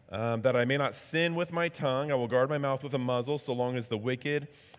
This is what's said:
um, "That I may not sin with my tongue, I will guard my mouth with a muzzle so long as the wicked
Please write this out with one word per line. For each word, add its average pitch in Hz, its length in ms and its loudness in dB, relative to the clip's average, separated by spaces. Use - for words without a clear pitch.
um, 113 320 -2
"That 127 120 4
I 120 100 4
may 131 120 2
not 135 180 0
sin 170 400 0
with 170 180 -2
my 170 160 0
tongue, 147 440 0
I - 20 4
will 123 140 0
guard 127 200 4
my 151 100 0
mouth 135 240 0
with 139 120 -4
a 139 40 0
muzzle 123 400 0
so 139 140 -4
long 123 240 0
as 117 120 -4
the 110 100 0
wicked 139 500 -2